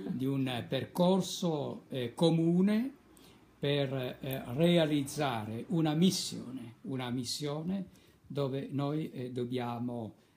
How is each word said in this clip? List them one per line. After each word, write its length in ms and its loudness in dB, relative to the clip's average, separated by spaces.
di 180 -2
un 420 0
percorso, 1200 0
eh, 260 -4
comune 760 4
per, 340 0
eh, 500 -6
realizzare 1120 2
una 260 2
missione, 880 0
una 300 -4
missione 920 -4
dove 440 -2
noi, 400 -2
eh, 200 -8
dobbiamo 840 -4